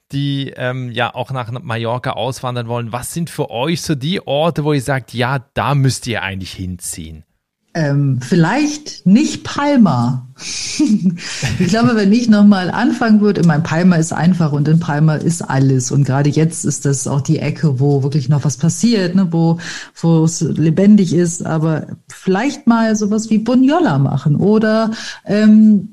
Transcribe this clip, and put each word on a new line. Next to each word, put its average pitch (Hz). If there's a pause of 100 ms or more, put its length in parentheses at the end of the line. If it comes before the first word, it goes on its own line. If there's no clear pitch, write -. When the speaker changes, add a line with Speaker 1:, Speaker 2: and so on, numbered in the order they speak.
(120)
Speaker 1:
die, 139
ähm, 127
ja 117
auch 127
nach 123
Mallorca 117
auswandern 123
wollen, 120
was 120
sind 170
für -
euch 156
so 156
die 147
Orte, 151
wo 151
ihr 143
sagt, 135
"Ja, 123 (160)
da 120
müsst 135
ihr 107
eigentlich 95
hinziehen"? 85 (520)
Speaker 2:
Ähm, 143
vielleicht 202
nicht 233
Palma. 165
<laughs> - (1200)
Ich 180
glaube, 233
wenn 202
ich 240
noch 208
mal 185
anfangen 226
würde, 208
ich 170
meine, 151
Palma 175
ist 156
einfach 170
und 147
in 160
Palma 156
ist -
alles. 135
Und 139
gerade 135
jetzt 160
ist -
das 139
auch 135
die 147
Ecke, 135
wo 139
wirklich 139
noch 147
was 143
passiert, 180
ne, 190
wo, 165 (420)
wo 165
es 160
lebendig 180
ist. 175
Aber 160 (200)
vielleicht 226
mal 226
sowas 214
wie 220
Bunyola 262
machen 139
oder, 220 (340)
ähm, 214